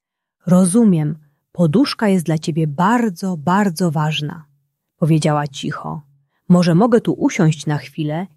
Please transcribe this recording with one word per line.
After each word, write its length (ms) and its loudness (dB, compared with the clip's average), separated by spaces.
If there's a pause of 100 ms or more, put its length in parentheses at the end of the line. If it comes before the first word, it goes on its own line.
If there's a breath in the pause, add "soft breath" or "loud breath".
(460)
„Rozumiem, 720 2 (340)
poduszka 560 0
jest 180 0
dla 120 -2
ciebie 280 -4
bardzo, 720 -2
bardzo 540 0
ważna”, 540 -6 (520)
powiedziała 520 0
cicho. 540 -10 (460)
„Może 260 4
mogę 260 4
tu 120 -2
usiąść 540 -2
na 120 -2
chwilę 480 -8 (100)